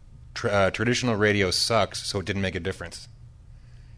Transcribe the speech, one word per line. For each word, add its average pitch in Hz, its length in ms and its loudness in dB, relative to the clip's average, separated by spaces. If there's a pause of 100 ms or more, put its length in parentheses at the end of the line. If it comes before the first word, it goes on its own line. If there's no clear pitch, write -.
(340)
tr-, - 140 -4
uh, 98 240 4
traditional 120 460 0
radio 101 340 4
sucks, - 560 0
so 101 120 -2
it 85 60 -4
didn't 98 160 -2
make 92 140 -2
a 90 60 -4
difference. 87 480 -8 (880)